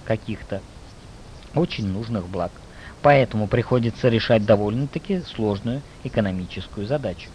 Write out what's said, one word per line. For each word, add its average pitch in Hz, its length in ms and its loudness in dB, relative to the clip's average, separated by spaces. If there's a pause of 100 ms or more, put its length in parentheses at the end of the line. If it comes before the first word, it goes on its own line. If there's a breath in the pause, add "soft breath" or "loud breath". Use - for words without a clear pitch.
каких-то 107 560 -4 (920)
очень 143 340 0
нужных 101 400 -4
благ. 87 220 -2 (520 loud breath)
Поэтому 123 460 6
приходится 117 600 2
решать 113 380 4
довольно-таки 120 760 2
сложную 117 640 -2 (220 loud breath)
экономическую 95 840 -2
задачу. 120 480 -4